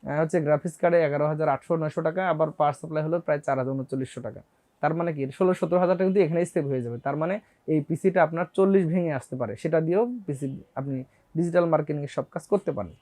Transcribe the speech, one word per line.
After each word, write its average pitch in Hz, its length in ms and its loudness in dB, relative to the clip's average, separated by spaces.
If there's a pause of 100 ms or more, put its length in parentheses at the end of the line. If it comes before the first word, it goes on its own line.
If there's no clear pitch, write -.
আহ, 147 140 -2
হচ্ছে 165 200 2
গ্রাফিক্স 151 360 0
কার্ডে 170 260 4
এগারো 147 240 0
হাজার 156 220 0
আটশো 139 260 -2
নয়শো 156 260 -4
টাকা, 175 280 -2
আবার 156 220 0
পাওয়ার 147 220 2
সাপ্লাই 156 300 -6
হলো 165 160 0
প্রায় 151 200 0
চার 139 180 -2
হাজার 131 160 -2
ঊনচল্লিশশো 131 480 -6
টাকা। 107 200 -12 (400)
তার 151 120 0
মানে 170 200 -2
কি 135 180 -4
ষোলো 185 220 2
সতেরো 175 260 0
হাজার 180 180 2
টাকা 190 80 0
কিন্তু 190 140 2
এখানে 175 260 2
সেভ 160 220 -2
হয়ে 131 140 -2
যাবে। 120 160 -6
তার 139 180 -4
মানে 170 240 -2 (280)
এই 156 140 2
পিসিটা 180 420 2
আপনার 165 300 0
চল্লিশ 196 320 4
ভেঙে 170 280 0
আসতে 131 220 -8
পারে, 117 200 -4
সেটা 160 260 0
দিয়েও 190 300 0 (140)
পিসি 135 380 -6 (120)
আপনি 135 280 -6 (340)
ডিজিটাল 170 280 2
মার্কেটিংয়ের 151 420 0
সব - 240 -6
কাজ - 160 -10
করতে 196 240 0
পারেন। 98 200 -6 (100)